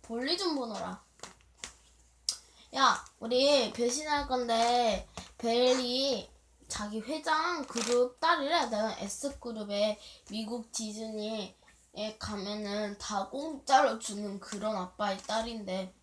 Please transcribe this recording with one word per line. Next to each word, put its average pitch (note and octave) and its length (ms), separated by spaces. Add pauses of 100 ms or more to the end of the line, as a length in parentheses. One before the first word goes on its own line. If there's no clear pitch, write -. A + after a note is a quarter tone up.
볼일 B3+ 360
좀 F4+ 180
보느라. G3+ 460 (1700)
야, C4 280 (160)
우리 B3 520
배신할 C#4+ 560
건데, A#3 800 (300)
벨이 B3 920 (380)
자기 G#3 340
회장 D#4 640
그룹 A#3+ 540
딸이래. D#4+ 480
내가 A3 320
S그룹에 G#3+ 1000 (300)
미국 A3 420
디즈니에 G#3+ 840 (640)
가면은 G#3 800
다 - 320
공짜로 C#4 720
주는 G3+ 400
그런 G#3 360
아빠의 F#3+ 480
딸인데. G#3 800